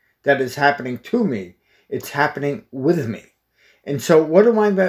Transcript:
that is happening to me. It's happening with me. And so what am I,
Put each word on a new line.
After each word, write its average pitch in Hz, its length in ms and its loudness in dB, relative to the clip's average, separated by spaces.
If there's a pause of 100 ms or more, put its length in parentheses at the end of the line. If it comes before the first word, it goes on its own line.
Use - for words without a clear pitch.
(240)
that 139 180 2
is 123 140 -6
happening 131 440 0
to 240 240 -2
me. 101 320 -6 (340)
It's - 200 -10
happening 143 600 -4
with 135 360 -2
me. 107 160 -10 (640)
And 143 160 -6
so 160 220 4
what 180 240 4
am 220 120 2
I, 208 100 2 (200)